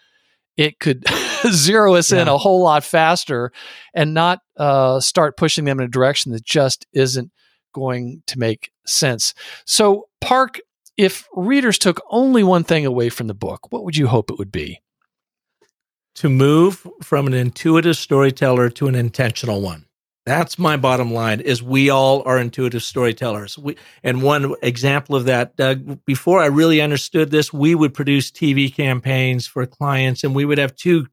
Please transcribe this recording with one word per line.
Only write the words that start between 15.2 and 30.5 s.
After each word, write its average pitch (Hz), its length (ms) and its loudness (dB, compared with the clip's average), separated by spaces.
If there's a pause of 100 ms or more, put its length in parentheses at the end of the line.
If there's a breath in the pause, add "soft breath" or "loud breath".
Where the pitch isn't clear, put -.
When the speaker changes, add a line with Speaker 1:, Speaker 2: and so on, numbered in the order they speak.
Speaker 2:
To 151 140 -2
move 147 560 4 (160)
from 139 260 -2
an 131 60 -2
intuitive 160 600 0
storyteller 135 760 2
to 143 160 -4
an 131 80 0
intentional 120 680 -2
one. 85 240 -8 (400)
That's 156 340 -4
my 156 180 0
bottom 127 340 0
line, 113 280 -2
is 123 240 -4
we 135 260 2
all 135 380 2
are 131 100 2
intuitive 120 460 -4
storytellers. 113 720 -6
We, 143 200 -12 (260 soft breath)
and 127 180 -2
one 143 400 0
example 135 540 -2
of 127 100 0
that, 123 300 0
Doug, 135 500 -4
before 170 360 2
I 151 60 2
really 151 340 4
understood 147 500 -2
this, 151 200 0
we 151 220 2
would 156 200 2
produce 139 360 -2
T 147 240 -2
V 135 160 0
campaigns 127 800 -2
for 127 180 -6
clients, 131 580 -4
and 135 120 -2
we 143 100 0
would 143 140 0